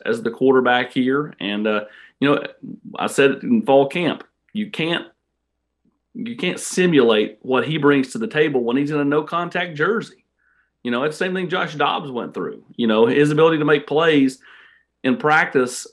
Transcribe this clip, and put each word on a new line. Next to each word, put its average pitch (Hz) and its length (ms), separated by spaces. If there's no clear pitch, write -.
as 113 180
the 117 80
quarterback 127 600
here. 135 480
And, 104 280
uh, 104 180
you 139 100
know, - 140
I - 100
said 139 240
it - 120
in 113 180
fall 139 260
camp, 170 360
you 107 180
can't, 165 360
you 117 220
can't - 240
simulate 127 800
what 127 240
he 156 120
brings 139 340
to 123 60
the 110 100
table 147 360
when 120 140
he's 143 140
in 151 80
a 143 60
no-contact 170 720
jersey. 185 500
You 123 80
know, 123 120
it's 151 140
the 185 80
same 185 80
thing 185 140
Josh 165 280
Dobbs 147 360
went 117 220
through. - 300
You 120 120
know, 110 180
his 143 260
ability 160 280
to 151 60
make 147 220
plays 143 520
in 127 140
practice 151 760